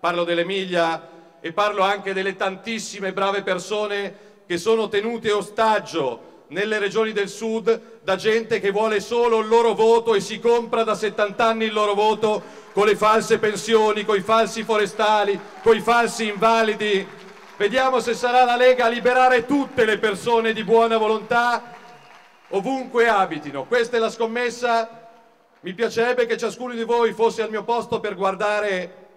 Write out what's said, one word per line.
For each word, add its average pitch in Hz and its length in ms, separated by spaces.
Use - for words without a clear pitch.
parlo 175 240
dell'Emilia 170 840
e 165 120
parlo 208 300
anche 196 300
delle 190 220
tantissime 190 760
brave 196 300
persone 202 840
che 175 120
sono 220 300
tenute 220 420
ostaggio 202 1200
nelle 208 300
regioni 208 340
del 196 160
sud 220 760
da 190 140
gente 220 420
che 196 120
vuole 214 280
solo 233 400
il 214 80
loro 226 280
voto 226 400
e 196 60
si 208 200
compra 233 420
da 214 140
settanta 208 500
anni 226 200
il 214 60
loro 208 220
voto 214 480
con 202 140
le 208 100
false 214 420
pensioni, 214 680
coi 202 160
falsi 220 420
forestali, 208 760
coi 220 180
falsi 226 480
invalidi. 214 800
Vediamo 254 440
se 233 140
sarà 247 300
la 240 120
Lega 247 300
a - 20
liberare 247 580
tutte 277 380
le 214 140
persone 220 540
di 220 120
buona 226 320
volontà 226 800
ovunque 233 580
abitino. 151 560
Questa 233 320
è 226 40
la 226 100
scommessa. 233 960
Mi 185 140
piacerebbe 233 520
che 226 120
ciascuno 240 340
di 226 120
voi 233 280
fosse 226 300
al 214 80
mio 208 140
posto 233 360
per 208 140
guardare 190 920